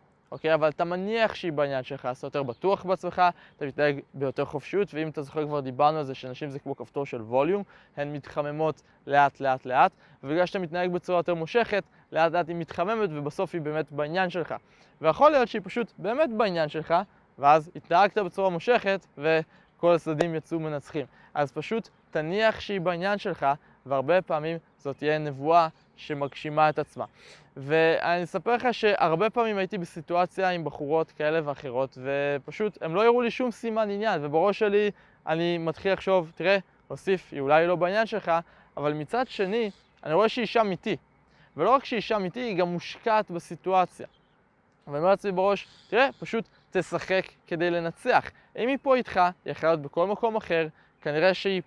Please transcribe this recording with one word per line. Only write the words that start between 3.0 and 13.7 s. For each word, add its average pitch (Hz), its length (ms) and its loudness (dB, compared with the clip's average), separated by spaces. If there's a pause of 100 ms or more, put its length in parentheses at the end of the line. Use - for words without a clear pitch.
אתה 147 80 -6
מתנהג 143 340 0 (140)
ביותר 139 320 -2
חופשיות, 175 480 -4
ואם 156 140 -4
אתה 151 140 -8
זוכר 147 240 -6
כבר 147 140 -4
דיברנו 139 380 2
על 151 60 -2
זה 131 120 -8
שנשים 131 340 -10
זה 135 100 -10
כמו 143 160 -8
כפתור 139 300 -8
של 120 160 -8
ווליום, 143 420 0 (340)
הן 147 160 -6
מתחממות 151 680 -4 (260)
לאט 139 320 4
לאט 131 260 0
לאט, 143 260 4 (320)
ובגלל 160 220 0
שאתה 196 140 -4
מתנהג 180 320 -4
בצורה 180 280 0
יותר 175 140 0
מושכת, 190 500 0 (280)
לאט 160 200 4
לאט 170 160 0
היא 170 80 -6
מתחממת 185 580 -2
ובסוף 151 400 -6
היא 170 80 -4
באמת 151 300 -4